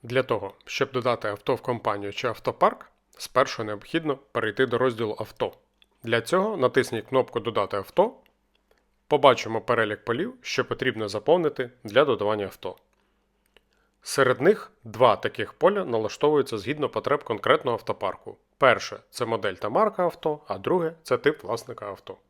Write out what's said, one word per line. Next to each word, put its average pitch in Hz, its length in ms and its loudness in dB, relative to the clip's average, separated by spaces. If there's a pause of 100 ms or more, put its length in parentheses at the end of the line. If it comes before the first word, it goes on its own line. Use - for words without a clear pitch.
Для 123 160 2
того, 101 300 -4 (120)
щоб - 260 -2
додати 123 360 -2
авто 104 280 -2
в 107 60 -8
компанію 101 520 -4
чи - 140 -4
автопарк, - 640 0 (260)
спершу - 460 0
необхідно 135 540 -4 (140)
перейти 110 340 0
до 120 120 -2
розділу 117 420 0
«Авто». 107 340 -6 (500)
Для 117 180 2
цього 190 360 0
натисніть 127 480 2
кнопку 127 340 0
«Додати 104 380 -2
авто», 180 360 2 (960)
побачимо 123 540 4
перелік 110 440 -2
полів, 156 360 -4
що - 240 -2
потрібно 110 440 -4
заповнити 135 600 0 (120)
для 117 220 4
додавання 104 400 0
авто. 92 300 -10 (1300)
Серед 127 400 2
них 196 300 2 (120)
два 110 320 4
таких - 380 -6
поля 196 320 2
налаштовуються 127 720 0
згідно 139 320 -4
потреб - 340 -2
конкретного 120 540 0
автопарку. - 600 -8 (200)
Перше — 110 420 4 (100)
це - 160 -4
модель 107 280 -2
та 104 160 -6
марка 196 340 0
авто, 156 440 -2
а 98 100 -6
друге — 165 360 -2 (100)
це - 140 0
тип - 260 0
власника 110 420 -8
авто. 95 320 -12 (120)